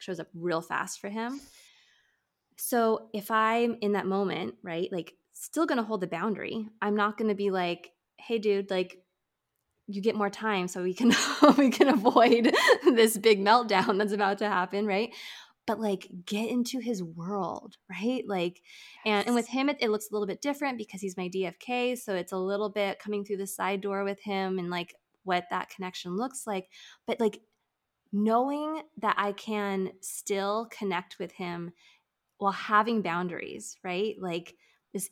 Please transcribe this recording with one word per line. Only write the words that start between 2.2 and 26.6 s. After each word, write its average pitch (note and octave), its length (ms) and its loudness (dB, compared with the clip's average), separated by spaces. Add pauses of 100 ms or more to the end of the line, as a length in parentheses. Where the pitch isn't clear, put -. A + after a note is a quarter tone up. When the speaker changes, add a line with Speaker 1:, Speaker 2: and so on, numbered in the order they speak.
Speaker 1:
So A3+ 560 0
if G#3 180 -8
I'm A3+ 500 2
in G#3 120 0
that G3+ 140 0
moment, F#3+ 480 -2 (100)
right, F3 280 -4
like, E3+ 220 -8 (180)
still - 340 -2
gonna B3+ 180 0
hold G#3 160 -4
the F3+ 80 -4
boundary. G#3+ 600 -4 (140)
I'm G#3 140 0
not G#3 220 0
gonna G#3+ 180 0
be G3+ 160 0
like, F3 400 -2 (240)
"Hey, A#3 240 -4
dude, G3+ 300 2
like, F#3 300 -2 (840)
you G3+ 140 -6
get G#3+ 140 2
more G3+ 160 0
time G3+ 380 -2
so F3+ 140 -6
we F3+ 120 -2
can, A#3+ 160 6
<laughs> - 480 6
we C#4 100 8
can C#4 200 4
avoid A#3+ 680 6 (160)
<laughs> - 140 6
this A3+ 340 6
big G3+ 220 6
meltdown G#3 580 4
that's G#3 140 2
about G3+ 260 2
to G#3 100 0
happen," G3 380 0
right? G#3 260 0 (540)
But, A3 140 -2
like, G3+ 280 -2 (180)
get G#3+ 240 -2
into B3 280 -2
his A3 240 -4
world, E3+ 760 -6 (120)
right? A3 360 -4
Like, F3 340 -2 (460)
and, G#3 200 2
and A#3+ 80 2
with A#3 120 0
Speaker 2:
Yes. - 80 -10
Speaker 1:
him, C4+ 160 0
it, C#4+ 100 -2
it A#3+ 80 0
looks G#3+ 220 -2
a - 40 -8
little G#3 120 -2
bit F#3+ 160 -6
different C#4+ 340 -4
because G#3 240 -12
he's F#3+ 160 -6
my F3+ 120 -4
D F#3+ 180 -2
F E3+ 120 -8
K. B3 380 -2
So A3 180 -6
it's F3 180 -4
a F#3+ 60 -4
little G3+ 300 -2
bit G3 300 -2
coming G#3 260 -4
through G3+ 140 -4
the G3 80 -6
side F#3+ 340 -4
door G3 240 -4
with G3 160 -4
him F#3+ 380 -2
and, F3 100 -4
like, F3 260 -6 (280)
what F3+ 280 0
that F#3 200 -4
connection F3+ 480 -8
looks - 280 -6
like. F#3+ 220 -6 (380)